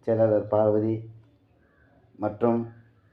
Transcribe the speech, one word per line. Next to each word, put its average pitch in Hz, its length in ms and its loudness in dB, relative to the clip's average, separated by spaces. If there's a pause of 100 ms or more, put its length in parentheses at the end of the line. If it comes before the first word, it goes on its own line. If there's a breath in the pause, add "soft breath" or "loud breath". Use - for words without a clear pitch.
செயலாளர் 110 460 2
பார்வதி 107 520 0 (1160 soft breath)
மற்றும் 117 560 -2 (420 soft breath)